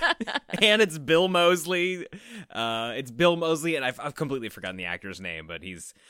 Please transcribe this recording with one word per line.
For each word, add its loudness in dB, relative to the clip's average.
<laughs> -2
And 6
it's 4
Bill 4
Moseley. 2
Uh, -4
it's -8
Bill 4
Moseley, 0
and -4
I've, -2
I've -8
completely -4
forgotten -10
the -8
actor's -8
name, -10
but -10
he's, -14